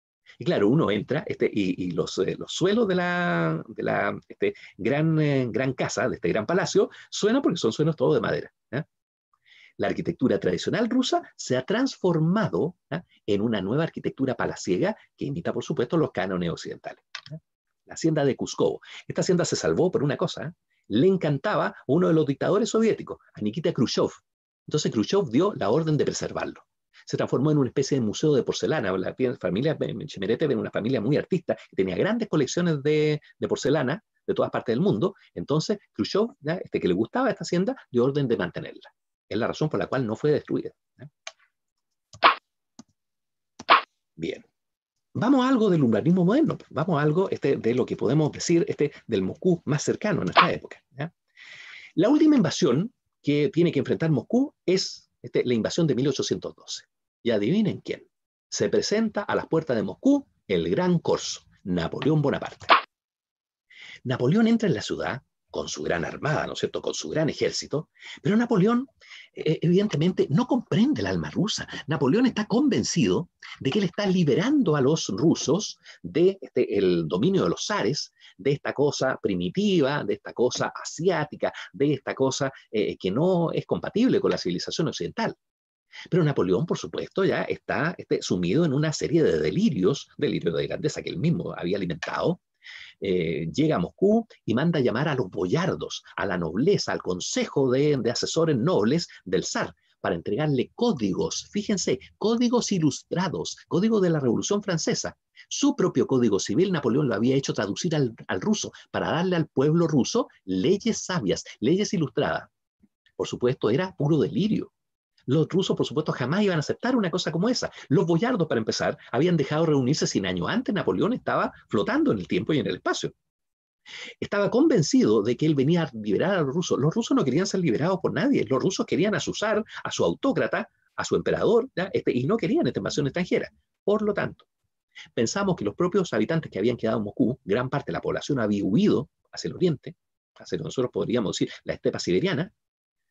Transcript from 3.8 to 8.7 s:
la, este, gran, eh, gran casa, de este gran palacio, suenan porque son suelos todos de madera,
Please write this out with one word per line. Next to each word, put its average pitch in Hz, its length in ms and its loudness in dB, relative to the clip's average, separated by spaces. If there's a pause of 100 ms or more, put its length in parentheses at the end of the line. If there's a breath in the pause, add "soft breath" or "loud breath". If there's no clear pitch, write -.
la, 104 440 -2
este, - 280 -2 (200 loud breath)
gran, 151 440 0
eh, 139 320 2
gran 131 220 -2
casa, 123 360 -2
de 87 60 -4
este - 140 -4
gran - 180 -2
palacio, 185 420 0 (220 loud breath)
suenan 226 320 0
porque 240 140 0
son 113 160 0
suelos 156 220 0
todos 147 200 2
de 110 60 2
madera, 85 300 -4 (200)